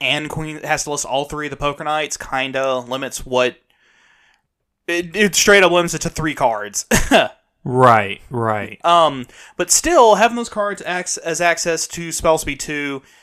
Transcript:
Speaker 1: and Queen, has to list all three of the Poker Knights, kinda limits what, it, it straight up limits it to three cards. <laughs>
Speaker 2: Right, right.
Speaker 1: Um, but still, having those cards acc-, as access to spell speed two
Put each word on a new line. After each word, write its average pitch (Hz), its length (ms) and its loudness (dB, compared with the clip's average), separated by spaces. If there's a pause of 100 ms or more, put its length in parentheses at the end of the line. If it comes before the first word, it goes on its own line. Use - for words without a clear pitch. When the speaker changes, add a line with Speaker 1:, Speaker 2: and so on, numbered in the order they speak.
Speaker 1:
and 147 300 -4
Queen, 156 320 -10
has 147 220 -2
to 151 60 -8
list 143 140 -6
all 135 220 -4
three 151 200 -10
of 139 40 -10
the 135 60 -12
Poker 143 280 -6
Knights, 151 320 -6
kinda 135 600 -4
limits 127 480 -8
what, 127 300 0 (1300)
it, 170 280 -4
it 202 200 2
straight 202 280 6
up 175 100 6
limits 175 220 2
it 151 80 -6
to - 80 -4
three 156 240 -6
cards. 104 520 -2 (240)
<laughs> 165 200 4 (360)
Speaker 2:
Right, 120 600 4
right. 107 560 -4
Speaker 1:
Um, 151 420 4 (300)
but 175 140 -4
still, 254 460 4
having 233 200 2
those 233 140 -8
cards 202 340 -6
acc-, 180 400 -6
as 165 160 -4
access 165 480 0
to 170 240 -12
spell 160 240 2
speed 147 240 -6
two 143 400 -6 (220)